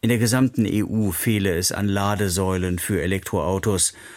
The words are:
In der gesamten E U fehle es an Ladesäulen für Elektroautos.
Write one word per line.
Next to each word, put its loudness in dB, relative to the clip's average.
In 2
der 4
gesamten 2
E 0
U 0
fehle 0
es 0
an -2
Ladesäulen 0
für -2
Elektroautos. -2